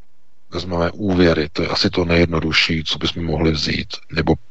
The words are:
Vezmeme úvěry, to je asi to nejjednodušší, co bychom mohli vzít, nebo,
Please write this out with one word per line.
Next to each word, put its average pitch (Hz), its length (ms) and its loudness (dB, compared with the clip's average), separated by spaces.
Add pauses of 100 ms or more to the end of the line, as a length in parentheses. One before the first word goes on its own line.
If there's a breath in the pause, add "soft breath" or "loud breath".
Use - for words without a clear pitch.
(500)
Vezmeme 87 420 -2
úvěry, 87 580 4
to - 120 -4
je 82 60 0
asi - 220 0
to 87 160 2
nejjednodušší, 82 800 2
co - 140 -4
bychom 82 280 -4
mohli 80 260 2
vzít, - 360 -2 (240)
nebo, 78 220 0 (180)